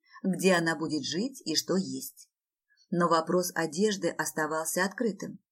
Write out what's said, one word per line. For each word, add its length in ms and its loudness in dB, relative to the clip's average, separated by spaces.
где 300 4
она 220 2
будет 280 -2
жить 420 -4
и 100 -4
что 200 0
есть. 540 -6
Но 200 2
вопрос 440 2
одежды 560 0
оставался 760 -2
открытым. 540 -4